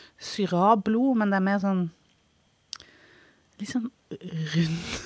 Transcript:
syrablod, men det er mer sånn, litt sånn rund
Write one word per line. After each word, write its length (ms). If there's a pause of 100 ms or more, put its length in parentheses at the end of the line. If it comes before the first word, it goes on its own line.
(200)
syrablod, 1000
men 140
det 60
er 100
mer 120
sånn, 300 (1700)
litt 100
sånn 220 (180)
rund 720 (240)